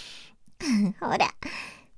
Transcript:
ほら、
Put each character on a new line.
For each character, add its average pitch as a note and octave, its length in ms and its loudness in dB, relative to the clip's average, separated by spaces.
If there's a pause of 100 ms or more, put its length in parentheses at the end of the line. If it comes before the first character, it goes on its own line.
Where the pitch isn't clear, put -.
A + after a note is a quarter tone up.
(1000)
ほ - 180 0
ら、 - 160 4 (640)